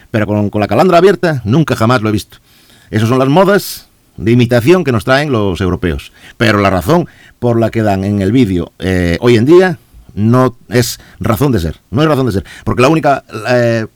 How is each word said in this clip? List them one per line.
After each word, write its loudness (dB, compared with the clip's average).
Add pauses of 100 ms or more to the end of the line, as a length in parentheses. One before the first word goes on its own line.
(120)
pero -2
con, -2
con -2
la -2
calandra 2
abierta, 2
nunca 0
jamás 0
lo -2
he -2
visto. -6 (540)
Esas 0
son 0
las 0
modas 0 (280)
de -2
imitación 2
que -2
nos -2
traen 0
los -2
europeos. -4 (260)
Pero 0
la 0
razón 0 (320)
por 0
la 0
que -4
dan -2
en -2
el 0
vídeo, 0
eh, -2
hoy 4
en 2
día 4 (340)
no 2 (140)
es -2 (200)
razón -2
de 0
ser, -6 (120)
no 0
es 2
razón 0
de -2
ser, -4 (180)
porque 0
la 4
única, 0 (260)
eh, 0